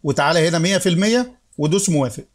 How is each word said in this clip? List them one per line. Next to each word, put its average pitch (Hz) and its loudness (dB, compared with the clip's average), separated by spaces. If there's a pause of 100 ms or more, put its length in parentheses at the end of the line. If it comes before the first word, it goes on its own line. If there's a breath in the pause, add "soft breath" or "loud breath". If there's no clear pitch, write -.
وتعالى 156 0
هنا 170 0
مية 185 0
في 185 0
المية 220 0 (260)
ودوس 175 0
موافق. 139 -2 (100)